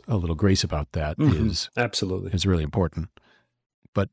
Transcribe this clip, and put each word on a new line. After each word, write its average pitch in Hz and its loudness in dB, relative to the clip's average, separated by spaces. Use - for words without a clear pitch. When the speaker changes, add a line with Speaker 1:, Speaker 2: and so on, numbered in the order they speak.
Speaker 1:
a 113 0
little 85 -2
grace 95 2
about 76 -4
that 78 -4
Speaker 2:
Mm-hmm. 113 2
Speaker 1:
is 95 -4
Speaker 2:
Absolutely. 95 -2
Speaker 1:
is 90 0
really 90 4
important. 80 -2
But, 98 -2